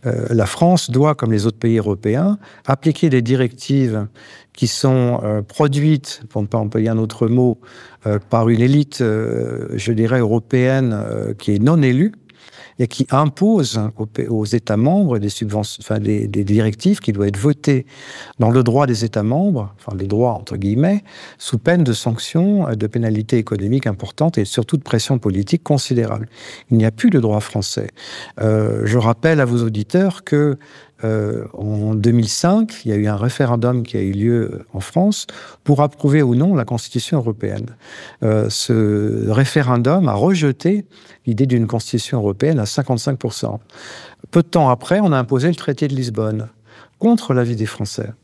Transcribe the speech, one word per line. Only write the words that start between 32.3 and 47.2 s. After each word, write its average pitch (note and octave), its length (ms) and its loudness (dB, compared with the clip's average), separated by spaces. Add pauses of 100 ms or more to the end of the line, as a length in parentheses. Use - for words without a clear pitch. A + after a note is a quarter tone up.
il A#2+ 60 -2
y - 20 0
a G#2 40 2
eu G#2 120 2
un G#2 80 0
référendum A#2+ 680 0
qui A#2 140 -8
a G2+ 40 0
eu G2 120 -2
lieu A2 500 0 (100)
en F2+ 80 -8
France G3 460 0 (360)
pour C#3+ 200 2
approuver D3 400 2
ou B2 120 4
non E3+ 200 2
la B2+ 100 0
Constitution A#2+ 540 -4
européenne. A2 580 -6 (460)
Euh, A2 260 2
ce G#2+ 800 0
référendum B2+ 800 2
a G#2 60 0
rejeté E3 720 0 (400)
l'idée A#2+ 200 0
d'une A#2+ 200 2
Constitution A#2 520 -4
européenne A2 400 0
à G#2 80 -2
cinquante-cinq C3 520 -2
pour A2 160 -6
cent. G#2+ 260 -8 (720)
Peu E3+ 120 4
de - 60 0
temps D3 220 2
après, E3 300 0
on F#3+ 120 2
a C3+ 60 2
imposé B2+ 300 0
le F3 80 0
traité D3 320 -4
de C#3 60 -4
Lisbonne, A2 540 -4 (500)
contre A3+ 360 2